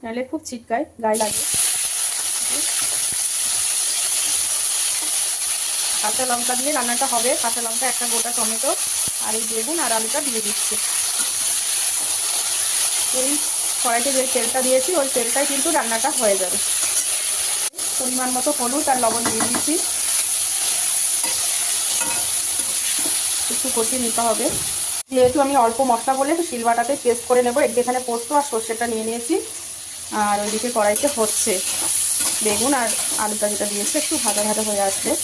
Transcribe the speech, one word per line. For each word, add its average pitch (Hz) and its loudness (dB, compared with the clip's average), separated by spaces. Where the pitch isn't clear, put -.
নাহলে 240 -4
খুব 311 -4
ছিটকায়, 233 -4
গায়ে 220 2
লাগে। 208 0
কাঁচা 214 0
লঙ্কা 240 0
দিয়ে 262 0
রান্নাটা 240 0
হবে, 233 2
কাঁচা 240 0
লঙ্কা, 233 -2
একটা 240 -2
গোটা 233 0
টমেটো, 226 0
আর - 0
এই 226 -2
বেগুন 226 -2
আর 240 0
আলুটা 226 0
দিয়ে 233 -2
দিচ্ছি। 208 -2
এই 262 2
কড়াইতে 240 2
যে 254 2
তেলটা 240 0
দিয়েছি, 262 4
ওই 277 2
তেলটাই 254 2
কিন্তু 277 0
রান্নাটা 226 0
হয়ে 202 4
যাবে। 180 -2
পরিমাণ 254 -2
মতো 247 0
হলুদ 262 0
আর 254 2
লবণ 226 2
দিয়ে 226 0
দিচ্ছি, 233 0
একটু 247 -2
কষিয়ে 240 0
নিতে 226 0
হবে। 220 0
যেহেতু 254 6
আমি 277 0
অল্প 226 2
মশলা 320 2
বলে 277 2
একটু 339 0
শিলবাটাতে 233 2
পেস্ট 240 2
করে 247 6
নেবো। 240 2
যেখানে 247 2
পোস্ত 233 -2
আর 285 2
সর্ষেটা 226 -2
নিয়ে 220 -2
নিয়েছি, 240 -2
আর 208 2
ওইদিকে 214 -2
কড়াইতে 208 4
হচ্ছে 220 2
বেগুন 214 2
আর 226 0
আলুটা 214 0
যেটা 202 -2
দিয়েছি, 202 -2
একটু - -2
ভাজা 208 0
ভাজা 214 0
হয়ে 202 0
আসছে 202 -2